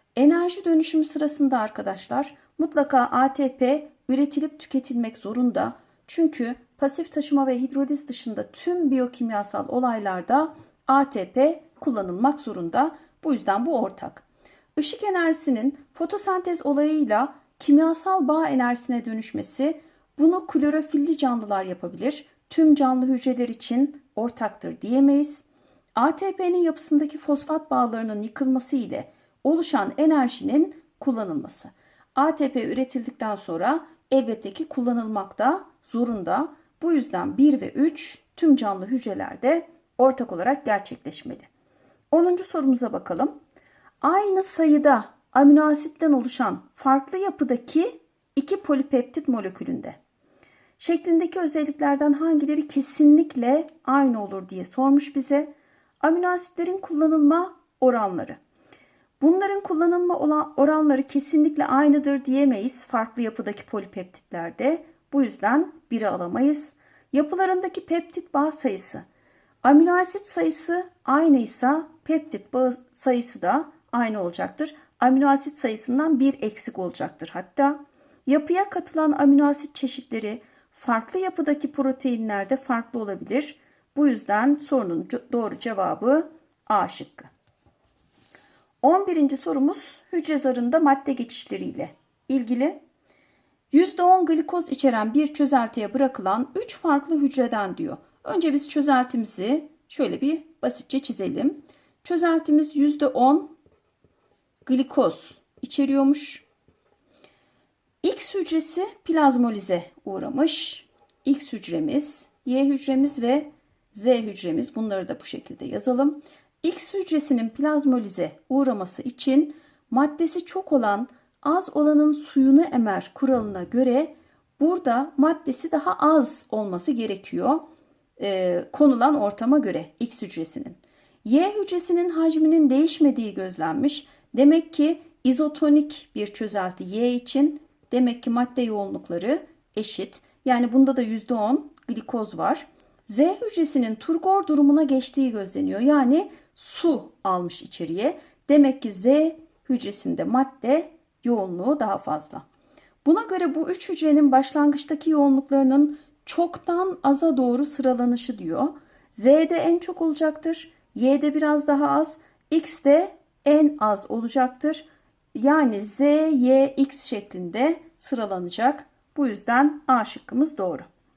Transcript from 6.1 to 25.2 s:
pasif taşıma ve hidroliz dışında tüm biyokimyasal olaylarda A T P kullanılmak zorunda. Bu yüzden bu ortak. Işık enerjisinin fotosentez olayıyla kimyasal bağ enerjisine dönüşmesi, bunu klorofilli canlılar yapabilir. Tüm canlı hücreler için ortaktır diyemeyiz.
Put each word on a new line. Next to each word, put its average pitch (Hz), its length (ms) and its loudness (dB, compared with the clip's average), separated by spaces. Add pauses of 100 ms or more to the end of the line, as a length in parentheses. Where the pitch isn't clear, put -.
pasif 285 340 -4
taşıma 285 360 0
ve 254 120 -2
hidroliz 277 480 -4
dışında 208 440 -10
tüm 349 400 -2
biyokimyasal 226 800 -4
olaylarda 233 840 -2 (340)
A 277 220 2
T 185 220 -8
P 311 320 2 (160)
kullanılmak 220 600 -2
zorunda. 214 560 -4 (280)
Bu 302 100 0
yüzden 220 320 -2
bu 294 140 -2
ortak. - 440 -8 (540)
Işık - 260 -6
enerjisinin 320 760 -2 (160)
fotosentez 359 720 -4
olayıyla 285 680 0 (260)
kimyasal 320 680 4
bağ 311 200 2
enerjisine 240 580 -2
dönüşmesi, 247 760 -6 (380)
bunu 330 280 4
klorofilli 294 720 0
canlılar 214 460 -2
yapabilir. 185 640 -6 (240)
Tüm 311 260 6
canlı 254 300 2
hücreler 247 440 0
için 254 520 -2 (140)
ortaktır 226 680 -8
diyemeyiz. 277 600 2 (540)